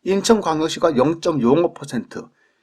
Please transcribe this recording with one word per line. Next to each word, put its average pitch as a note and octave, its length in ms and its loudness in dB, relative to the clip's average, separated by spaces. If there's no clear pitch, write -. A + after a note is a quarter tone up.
인천광역시가 E3+ 920 0
영점영오 D#3 800 2
퍼센트, - 480 -10